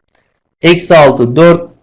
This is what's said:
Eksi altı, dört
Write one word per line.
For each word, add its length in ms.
Eksi 340
altı, 400
dört 340